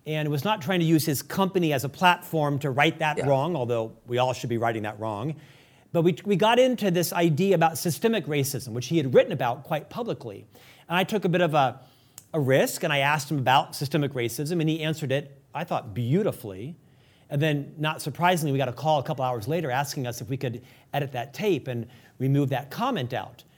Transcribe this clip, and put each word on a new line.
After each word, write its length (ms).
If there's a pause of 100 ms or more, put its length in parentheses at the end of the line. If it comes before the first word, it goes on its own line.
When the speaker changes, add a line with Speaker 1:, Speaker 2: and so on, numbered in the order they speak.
Speaker 1:
and 220
was 140
not 160
trying 200
to 60
use 200
his 160
company 500
as 120
a 60
platform 680
to 140
right 260
that 220
Speaker 2:
Yeah. 80
Speaker 1:
wrong, 280
although 360 (160)
we 100
all 160
should 160
be 80
righting 260
that 160
wrong. 360 (580)
But 80
we, 240
we 100
got 220
into 320
this 240
idea 400
about 240
systemic 480
racism, 440
which 180
he 100
had 160
written 200
about 320
quite 260
publicly. 560 (420)
And 80
I 60
took 200
a 60
bit 120
of 120
a, 260 (540)
a 60
risk, 440
and 80
I 80
asked 300
him 80
about 380
systemic 380
racism, 480
and 80
he 120
answered 300
it, 260 (160)
I 100
thought, 300
beautifully. 800 (540)
And 120
then, 360
not 240
surprisingly, 500
we 60
got 120
a 40
call 260
a 40
couple 200
hours 240
later 220
asking 380
us 140
if 80
we 80
could 260 (300)
edit 180
that 220
tape 340
and 200 (320)
remove 300
that 200
comment 440
out. 300 (140)